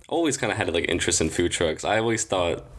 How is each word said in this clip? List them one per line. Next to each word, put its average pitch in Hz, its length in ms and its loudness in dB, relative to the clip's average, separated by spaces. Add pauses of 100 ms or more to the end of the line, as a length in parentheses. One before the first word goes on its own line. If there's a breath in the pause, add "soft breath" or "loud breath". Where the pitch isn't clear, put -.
always 156 260 0
kinda 107 200 -2
had, 87 180 0
like, 85 160 0
interest 87 320 2
in 80 80 2
food 87 240 0
trucks. 80 320 0
I 98 120 2
always 113 280 0
thought, 90 400 0 (140)